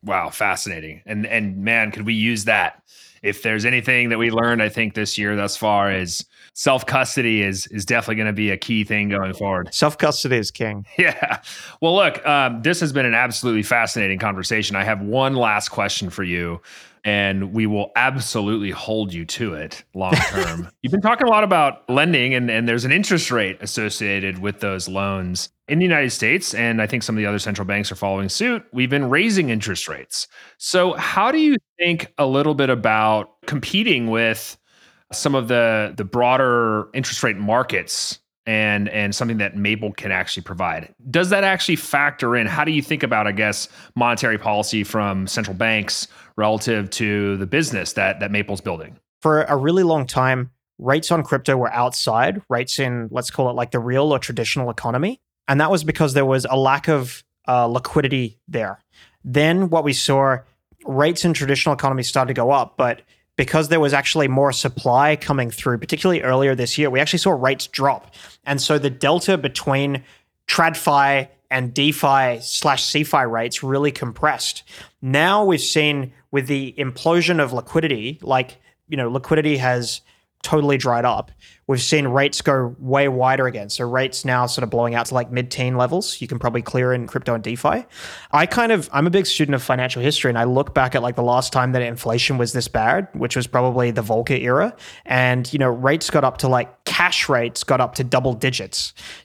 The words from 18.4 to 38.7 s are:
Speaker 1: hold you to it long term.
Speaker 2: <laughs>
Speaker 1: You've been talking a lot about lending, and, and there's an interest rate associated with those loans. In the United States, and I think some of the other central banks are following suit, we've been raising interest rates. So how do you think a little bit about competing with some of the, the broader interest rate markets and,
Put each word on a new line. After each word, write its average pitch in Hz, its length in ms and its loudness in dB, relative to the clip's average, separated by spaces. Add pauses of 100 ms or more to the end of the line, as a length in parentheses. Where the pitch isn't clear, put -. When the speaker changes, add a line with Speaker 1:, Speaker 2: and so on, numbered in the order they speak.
Speaker 1:
hold 110 420 -4
you 85 120 -8
to 98 300 -6
it 78 280 -12 (120)
long 92 200 -2
term. - 600 -2
Speaker 2:
<laughs> - 60 -12
Speaker 1:
You've 175 100 -4
been 202 80 2
talking 240 260 2
a 233 40 4
lot 214 120 6
about 165 460 2
lending, 131 460 2
and, 123 160 0
and 113 180 0
there's 117 160 0
an 131 80 0
interest 185 380 2
rate 107 300 0
associated 101 800 -4
with 101 220 -6
those 95 280 -4
loans. 95 600 -4 (200)
In 151 100 0
the 180 60 4
United 151 260 2
States, 147 440 0
and 113 280 0
I 110 40 0
think 117 160 -4
some 113 140 -4
of - 20 -2
the 107 80 0
other 104 120 -2
central 98 280 -4
banks 101 240 -2
are 101 60 -8
following 98 320 -2
suit, 233 440 -2
we've 127 180 -2
been 139 180 0
raising 180 400 2
interest 101 400 -4
rates. 69 400 -10 (300)
So - 340 2
how - 400 0
do 320 60 2
you 294 180 4 (220)
think 175 400 -2
a 147 80 4
little 143 280 2
bit 135 140 2
about 110 800 2
competing 147 640 0
with 113 480 -2 (540)
some 143 220 0
of 123 140 0
the, 113 480 2
the 107 80 -4
broader 120 880 2
interest - 280 -4
rate 110 140 0
markets 104 840 -2 (260)
and, 107 440 0